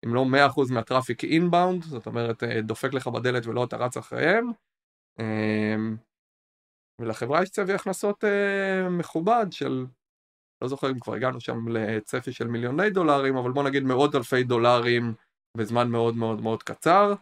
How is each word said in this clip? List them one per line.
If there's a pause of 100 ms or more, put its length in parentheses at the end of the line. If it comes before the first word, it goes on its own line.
אם
לא
מאה
אחוז
מהטראפיק
אינבאונד,
זאת
אומרת,
אה,
דופק
לך
בדלת
ולא
אתה
רץ
אחריהם. (680)
אמ, (1040)
ולחברה
יש
צפי
הכנסות,
אה,
מכובד
של, (760)
לא
זוכר
אם
כבר
הגענו
שם
לצפי
של
מיליוני
דולרים,
אבל
בוא
נגיד
מאות
אלפי
דולרים (440)
בזמן
מאוד
מאוד
מאוד
קצר.